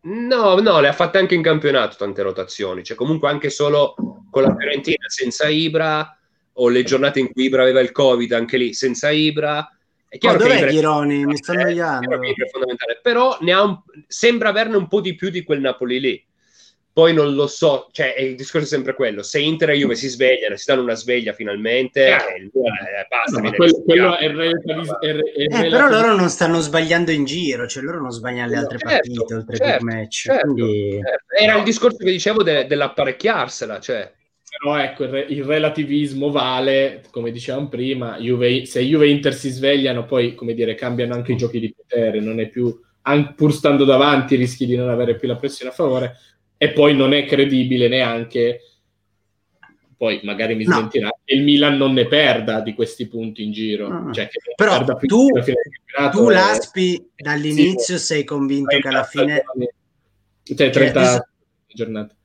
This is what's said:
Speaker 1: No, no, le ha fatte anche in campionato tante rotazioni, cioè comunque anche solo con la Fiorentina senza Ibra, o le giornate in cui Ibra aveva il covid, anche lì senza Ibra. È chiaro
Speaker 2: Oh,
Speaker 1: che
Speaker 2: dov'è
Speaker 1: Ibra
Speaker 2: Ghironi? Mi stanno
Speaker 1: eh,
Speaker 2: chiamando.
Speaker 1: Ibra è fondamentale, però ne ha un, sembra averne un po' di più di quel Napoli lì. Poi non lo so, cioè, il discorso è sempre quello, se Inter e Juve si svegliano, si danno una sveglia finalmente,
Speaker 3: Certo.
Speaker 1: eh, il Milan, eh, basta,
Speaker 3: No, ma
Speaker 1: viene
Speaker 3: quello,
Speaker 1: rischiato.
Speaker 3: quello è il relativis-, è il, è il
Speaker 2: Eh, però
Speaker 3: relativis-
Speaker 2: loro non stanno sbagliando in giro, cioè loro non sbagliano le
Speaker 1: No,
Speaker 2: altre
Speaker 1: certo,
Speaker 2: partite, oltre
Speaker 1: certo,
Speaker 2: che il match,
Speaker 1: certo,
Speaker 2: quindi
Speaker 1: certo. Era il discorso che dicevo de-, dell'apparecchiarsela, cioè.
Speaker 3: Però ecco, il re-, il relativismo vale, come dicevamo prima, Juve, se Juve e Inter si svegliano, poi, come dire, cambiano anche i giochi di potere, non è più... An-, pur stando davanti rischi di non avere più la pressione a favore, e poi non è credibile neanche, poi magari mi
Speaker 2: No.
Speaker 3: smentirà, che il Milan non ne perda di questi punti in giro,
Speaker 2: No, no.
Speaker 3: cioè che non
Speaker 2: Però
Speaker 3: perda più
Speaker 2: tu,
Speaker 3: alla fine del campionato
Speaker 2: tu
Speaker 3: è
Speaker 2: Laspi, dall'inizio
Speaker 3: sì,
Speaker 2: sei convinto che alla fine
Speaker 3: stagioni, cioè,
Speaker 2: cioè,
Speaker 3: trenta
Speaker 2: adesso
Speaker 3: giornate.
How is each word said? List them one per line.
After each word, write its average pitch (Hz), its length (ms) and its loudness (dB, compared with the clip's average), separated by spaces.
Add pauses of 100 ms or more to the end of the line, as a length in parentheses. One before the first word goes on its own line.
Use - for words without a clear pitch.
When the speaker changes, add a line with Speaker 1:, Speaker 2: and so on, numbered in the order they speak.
Speaker 1:
No, 226 600 2
no, 202 200 6
le 143 80 6
ha 139 40 2
fatte 175 260 0
anche 185 160 2
in 170 80 2
campionato 147 540 2
tante 101 260 -6
rotazioni, 92 640 -6
cioè 113 120 -12
comunque 143 320 -2
anche 147 220 -4
solo 147 440 0 (360)
con 135 120 2
la - 140 4
Fiorentina 143 520 -4
senza 135 400 -4
Ibra, 156 680 -2 (360)
o 123 160 2
le 123 160 4
giornate 135 360 0
in 123 120 -2
cui 131 120 -2
Ibra 131 180 2
aveva 131 180 4
il 127 100 2
covid, 123 420 2
anche 117 260 -2
lì 120 160 -2
senza 131 360 -2
Ibra. 151 560 -2 (400)
È - 120 -20
chiaro - 180 4
Speaker 2:
Oh, 170 40 4
Speaker 1:
che 214 60 4
Speaker 2:
dov'è 247 120 4
Speaker 1:
Ibra 147 120 2
Speaker 2:
Ghironi? 147 560 2
Mi 147 100 0
stanno - 320 -2
Speaker 1:
eh, 170 40 -2
Speaker 2:
chiamando. 135 420 -4
Speaker 1:
Ibra 127 300 -4
è 131 60 -12
fondamentale, 127 520 -6
però 240 380 2
ne 170 120 0
ha 190 100 4
un, 202 180 0 (260)
sembra 226 440 0
averne 220 260 0
un 180 120 0
po' 208 120 0
di 180 140 -4
più 190 160 -6
di 175 120 -8
quel 147 180 -2
Napoli 127 400 -2
lì. 135 260 -4 (720)
Poi 165 160 8
non 147 200 2
lo 143 120 2
so, 143 460 0
cioè, 131 260 -2
il 135 160 -4
discorso 135 320 -4
è - 40 -10
sempre 131 220 -4
quello, 104 300 -4
se - 160 -4
Inter 160 320 0
e 147 60 2
Juve 135 180 2
si 135 140 -6
svegliano, 123 480 2
si - 100 -14
danno 135 160 2
una 117 140 -2
sveglia 117 360 -2
finalmente, 113 760 -2
Speaker 3:
Certo. 107 280 2
Speaker 1:
eh, 90 40 -12
il 95 140 -16
Milan, 120 220 0
eh, 98 340 -8
basta, 123 280 -2
Speaker 3:
No, 110 80 -2
ma - 60 -2
Speaker 1:
viene 165 60 -6
Speaker 3:
quello, 170 200 6
Speaker 1:
rischiato. - 100 -10
Speaker 3:
quello 175 300 4
è 151 80 -4
il 147 100 -2
relativis-, 160 640 -4
è - 80 -6
il, 156 140 -4
è 151 220 -4
il - 20 0
Speaker 2:
Eh, - 20 -2
però 214 160 0 (240)
Speaker 3:
relativis- 277 40 6 (100)
Speaker 2:
loro 226 160 4
non 180 120 2
stanno 170 300 0
sbagliando 165 540 0
in 147 120 0
giro, 131 440 -4
cioè 135 160 -10
loro 165 160 -8
non 127 100 -8
sbagliano 120 380 -8
le 120 80 -2
Speaker 1:
No, 143 60 -2
Speaker 2:
altre 123 160 -6
Speaker 1:
certo, 117 180 -2
Speaker 2:
partite, 117 380 -2
oltre 113 240 -8
Speaker 1:
certo, 269 140 2
Speaker 2:
che 147 60 2
il 120 60 -4
match, 110 400 -6
Speaker 1:
certo, 147 280 0
Speaker 2:
quindi 104 480 -2
Speaker 1:
certo. 127 240 -4 (140)
Era 214 180 4
il 208 60 2
discorso 226 360 0
che 185 120 0
dicevo 202 320 0
de-, 147 240 2
dell'apparecchiarsela, 135 1120 -2
cioè. 107 320 -8 (480)
Speaker 3:
Però 147 180 -2
ecco, 139 260 -4
il 127 60 -8
re-, 139 180 -4
il 139 160 -6
relativismo 147 880 -2
vale, 135 800 0
come 117 180 -6
dicevamo 131 380 -8
prima, 123 500 -6
Juve, 123 480 0
se - 140 -4
Juve 147 260 4
e 147 40 6
Inter 143 240 2
si 135 160 -6
svegliano, 131 540 0
poi, 120 300 0
come 117 180 -8
dire, 113 220 -2
cambiano 120 400 -4
anche 120 160 -6
i 123 60 0
giochi 120 240 -4
di 110 120 -6
potere, 113 460 -2
non 110 220 -4
è 110 80 -4
più... 120 280 -2 (260)
An-, 143 340 0
pur 151 180 2
stando 143 300 2
davanti 135 500 4
rischi 123 320 0
di 120 80 0
non 123 140 -2
avere 120 260 0
più 123 140 -6
la 120 80 -2
pressione 127 340 -8
a - 40 -16
favore, 127 420 -2 (440)
e 151 120 2
poi 147 240 6
non 135 160 4
è 143 120 2
credibile 131 600 2
neanche, 120 760 0 (1300)
poi 113 280 -2
magari 110 320 -4
mi 110 80 -4
Speaker 2:
No. 175 100 2
Speaker 3:
smentirà, 135 340 -2 (160)
che 139 100 0
il 135 100 2
Milan 143 320 4
non 135 160 2
ne 127 160 2
perda 113 520 2
di 110 140 -6
questi 117 320 -6
punti 110 380 -10
in 107 80 -6
giro, 104 360 -6
Speaker 2:
No, 170 180 -8
no. 131 60 -8
Speaker 3:
cioè 104 160 -6
che - 160 -10
non - 120 -12
Speaker 2:
Però 196 220 2
Speaker 3:
perda 131 180 -2
più 143 100 -4
Speaker 2:
tu, 240 280 4
Speaker 3:
alla 120 100 2
fine 127 180 0
del - 100 -8 (120)
campionato 143 340 -2
Speaker 2:
tu 240 100 6
Speaker 3:
è 220 60 8
Speaker 2:
Laspi, 185 800 0
dall'inizio 151 840 0
Speaker 3:
sì, - 60 -6
Speaker 2:
sei 147 200 -2
convinto 139 520 -2
che 139 120 -2
alla 131 160 0
fine 147 400 -2
Speaker 3:
stagioni, 127 240 -6 (760)
cioè, 127 140 -10
Speaker 2:
cioè, 135 140 4
Speaker 3:
trenta 131 300 4
Speaker 2:
adesso 123 260 2 (420)
Speaker 3:
giornate. 107 460 -10 (100)